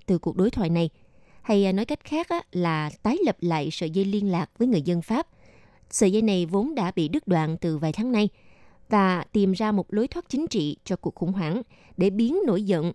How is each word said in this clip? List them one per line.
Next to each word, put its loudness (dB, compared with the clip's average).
từ 2
cuộc -4
đối 4
thoại -2
này. 2
Hay, 2
à, 2
nói 0
cách -6
khác -4
á, -2
là -2
tái 0
lập 0
lại -2
sợi -6
dây 0
liên 0
lạc -2
với 2
người 2
dân 0
Pháp. -2
Sợi 4
dây 2
này 2
vốn 0
đã -2
bị 0
đứt -4
đoạn 2
từ -2
vài -2
tháng -4
nay 2
và 2
tìm 4
ra 0
một -2
lối 0
thoát -10
chính -4
trị -4
cho -4
cuộc -6
khủng -4
hoảng -2
để 4
biến 2
nổi 2
giận 0